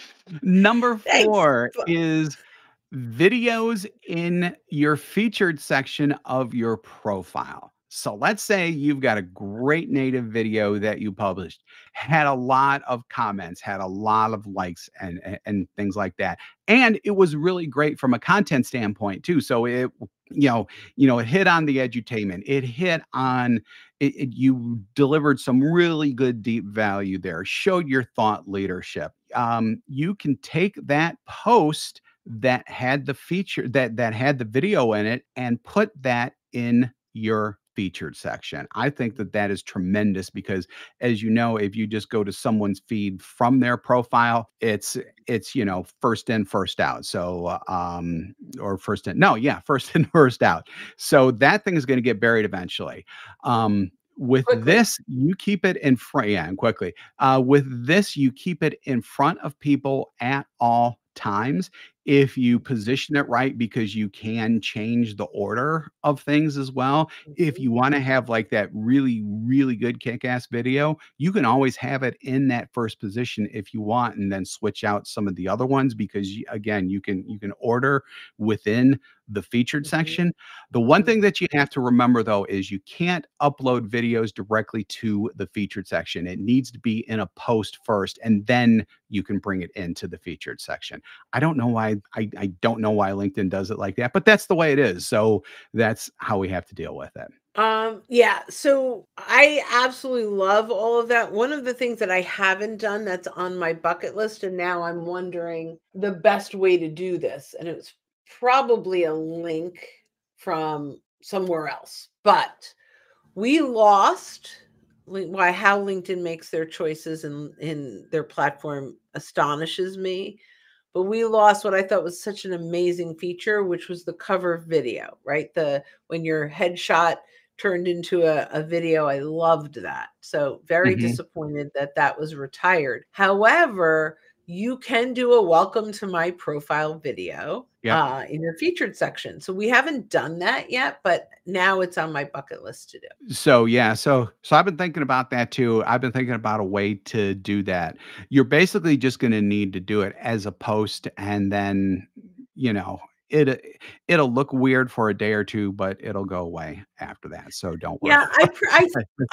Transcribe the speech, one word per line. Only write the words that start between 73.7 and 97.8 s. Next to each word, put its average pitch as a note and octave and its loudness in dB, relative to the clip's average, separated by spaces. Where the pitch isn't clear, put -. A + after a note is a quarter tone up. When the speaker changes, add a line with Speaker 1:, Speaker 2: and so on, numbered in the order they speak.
Speaker 1:
you A2 -8
want, A2+ 0
and G2+ -2
then F#2+ -4
switch - -6
out G#2 -2
some G#2 -4
of F#2 -4
the F2+ -6
other A2 0
ones C3+ 2
because G2 -6
you, A2 -12
again, G#2 -2
you G2 -2
can, F#2+ -6
you G#2+ -12
can G2+ -8
order B2+ 2
within A2 2
the G2 -4
featured B2 -2
Speaker 2:
Mm-hmm. C#3+ -10
Speaker 1:
section. E3 0
The A#2+ 0
one D3+ 4
Speaker 2:
Mm-hmm. - 0
Speaker 1:
thing A3 2
that G3 2
you F3 0
have C#3+ 2
to C#3 -4
remember, B2 4
though, G2+ 0
is G2 -4
you G2 -8
can't F3 -4
upload B2+ 0
videos A#2 0
directly G#2+ -2
to G#2+ -4
the G2 -6
featured G2 -6
section. E2+ -6
It F2+ -8
needs B2 0
to - -18
be A2+ -4
in A2 -2
a F#2+ -4
post A2 -2
first, G2+ -2
and G#2 2
then A#2 4
you G2+ -4
can G2 -4
bring F#2+ -4
it E2+ -12
into F2+ -8
the E2+ -12
featured - -12
section. - -12
I B2 -2
don't D#3+ 0
know A#2+ 0
why, A2 0
I, A2 -4
I G2+ -6
don't A2+ 0
know G#2+ 0
why G2+ 2
LinkedIn G2 -2
does F#2+ -4
it A2 -6
like G2 -6
that, A#2+ -2
but F#3+ 0
that's G#3+ 4
the G3 2
way D#3+ 4
it C3+ 4
is. - 0
So G#2+ 2
that's A2 0
how G#2 -2
we F#2+ -2
have F#2 -6
to - -20
deal D2+ -10
with C#2 -14
it. - -14
Speaker 2:
Um, A3 0